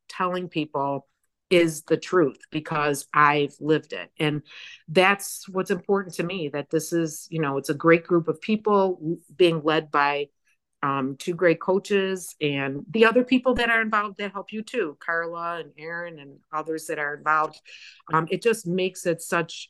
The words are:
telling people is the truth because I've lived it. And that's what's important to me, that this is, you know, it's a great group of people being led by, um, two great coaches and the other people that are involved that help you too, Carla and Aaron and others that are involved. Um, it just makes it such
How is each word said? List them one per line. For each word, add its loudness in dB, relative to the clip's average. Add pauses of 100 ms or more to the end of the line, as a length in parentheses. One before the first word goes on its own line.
telling -4
people -4 (420)
is 4
the 0
truth 2 (140)
because -2
I've 4
lived 0
it. -10
And 0 (460)
that's 2
what's -4
important -2
to -4
me, -4
that -6
this -2
is, -2
you -4
know, 0
it's -6
a 0
great 4
group 2
of -4
people 0 (180)
being 4
led 0
by, 2 (540)
um, -2
two -6
great 2
coaches -2
and -4
the 6
other 4
people 2
that 0
are 2
involved -2
that -8
help -12
you -8
too, -4
Carla -4
and -14
Aaron -10
and -20 (120)
others -6
that -6
are -4
involved. 0 (520)
Um, 2
it -2
just 2
makes -2
it 0
such -4